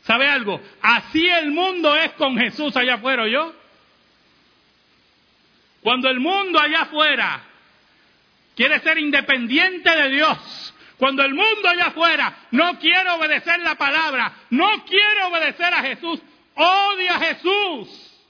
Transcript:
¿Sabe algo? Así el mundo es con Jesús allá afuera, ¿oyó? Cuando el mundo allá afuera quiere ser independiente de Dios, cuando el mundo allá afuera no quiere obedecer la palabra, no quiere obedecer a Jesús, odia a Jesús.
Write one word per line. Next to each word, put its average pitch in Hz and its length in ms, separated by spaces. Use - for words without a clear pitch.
¿Sabe 254 240
algo? 226 320
Así 240 460
el 330 240
mundo 339 440
es 311 180
con 269 220
Jesús 240 400
allá 247 200
afuera, 240 260
¿oyó? 277 340
Cuando 254 280
el 254 100
mundo 359 400
allá 302 220
afuera 262 640
quiere 269 240
ser 320 180
independiente 294 920
de 302 180
Dios, - 640
cuando 269 260
el 269 120
mundo 415 340
allá 349 180
afuera 302 600
no 339 300
quiere 359 320
obedecer 320 480
la 320 160
palabra, 285 600
no 381 360
quiere 415 380
obedecer 339 480
a 320 120
Jesús, 277 360
odia 370 640
a - 20
Jesús. 330 1120